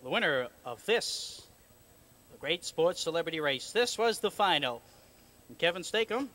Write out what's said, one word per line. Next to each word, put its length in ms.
the 60
winner 400
of 220
this, 560
the 60
Great 260
Sports 380
Celebrity 380
Race. 320
This 260
was 200
the 120
final. 500
And 100
Kevin 240
Stakem 520